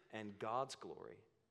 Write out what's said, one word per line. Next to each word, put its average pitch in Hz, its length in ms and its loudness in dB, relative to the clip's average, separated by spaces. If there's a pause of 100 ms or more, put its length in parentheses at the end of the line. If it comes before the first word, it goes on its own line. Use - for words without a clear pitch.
(120)
and 104 260 -2
God's 120 380 4
glory, - 480 -8 (280)